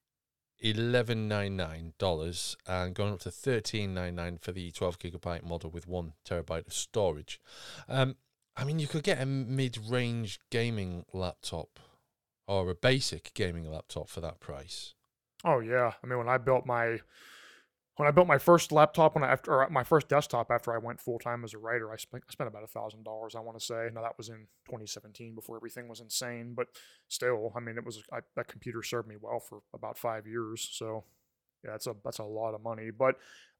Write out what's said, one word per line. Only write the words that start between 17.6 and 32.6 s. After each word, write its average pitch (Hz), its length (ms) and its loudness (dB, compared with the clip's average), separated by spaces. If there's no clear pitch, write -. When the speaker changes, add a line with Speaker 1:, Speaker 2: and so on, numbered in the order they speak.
Speaker 2:
when 147 100 6
I 147 40 8
built 180 160 10
my 147 100 8
first 170 340 8
laptop, 151 420 8
when 147 120 2
I, 131 80 4
after, 135 280 4
or 139 80 4
my 139 140 2
first 156 240 6
desktop 131 440 2
after 120 220 2
I 117 40 0
went 117 240 -6
full-time 120 420 -4
as 107 100 -10
a 110 40 -14
writer, 113 340 -4
I 110 60 -10
spent, - 320 -12
I - 20 -16
spent 131 160 -6
about 107 160 -12
a 110 40 -14
thousand 110 360 -10
dollars, 110 320 -10
I 113 60 -10
wanna 113 180 -12
say. 113 340 -4
Now, 113 100 -8
that 113 140 -6
was 110 120 -12
in 110 180 -18
twenty 110 180 -10
seventeen 110 480 -14
before 113 220 -12
everything 117 320 -12
was 113 100 -14
insane, 120 560 -6
but 120 120 -2
still, 117 480 0
I - 20 -6
mean, 117 180 -8
it 113 60 -6
was, 110 200 -12
I, 120 60 -6
that 120 100 -4
computer 117 360 -10
served 113 260 -4
me 107 100 -16
well 110 220 -6
for 107 220 -18
about 110 240 -10
five 113 280 -4
years, 113 460 -6
so, 110 320 -8
yeah, 110 100 -12
that's 110 160 -8
a, 113 80 -4
that's 127 140 -8
a 110 40 -8
lot 107 300 -4
of 107 80 -10